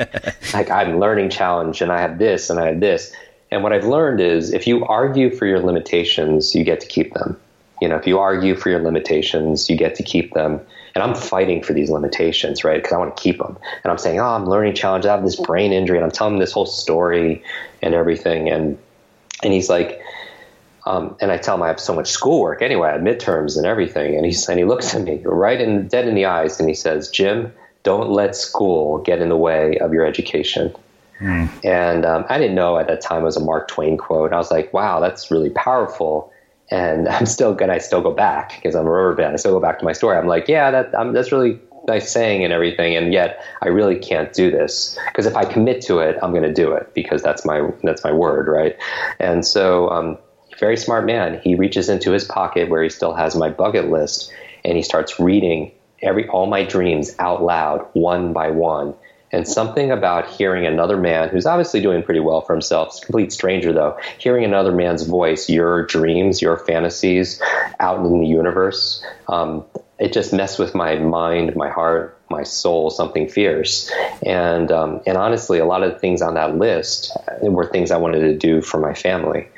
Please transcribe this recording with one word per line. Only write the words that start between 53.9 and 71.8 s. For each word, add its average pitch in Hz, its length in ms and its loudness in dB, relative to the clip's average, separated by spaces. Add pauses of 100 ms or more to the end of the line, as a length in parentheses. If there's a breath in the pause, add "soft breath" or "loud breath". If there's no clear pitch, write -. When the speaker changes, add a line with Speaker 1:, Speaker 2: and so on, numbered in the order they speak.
Speaker 2:
list, 78 420 -2 (320 loud breath)
and 87 120 0
he 82 60 0
starts - 380 -2
reading 87 500 2 (320)
every, 95 260 0
all 92 180 0
my 101 180 0
dreams 87 540 0
out 90 240 0
loud, 80 500 0
one 87 400 0
by 80 180 -2
one. 78 440 -2 (380 soft breath)
And 87 140 -2
something 117 440 0
about 90 400 0
hearing 92 340 0
another 85 320 2
man 82 320 2
who's 90 160 -2
obviously 165 380 0
doing 90 200 2
pretty 80 180 0
well 80 200 2
for 82 140 -2
himself, 80 480 -2
complete 113 300 -2
stranger 92 400 0
though, 76 260 0 (200 loud breath)
hearing 123 260 2
another 98 280 2
man's 87 300 0
voice, 82 480 0
your 85 320 4
dreams, 85 580 2
your 85 160 2
fantasies 87 840 0 (360 loud breath)
out 92 280 0
in 87 140 4
the 82 60 0
universe, 85 800 0 (240 loud breath)
um, 78 340 -4 (360)
it 104 160 -2
just - 180 -2
messed 98 260 -2
with 90 160 -2
my 82 220 0
mind, 82 580 0
my 73 140 -2
heart, 82 480 -2 (140)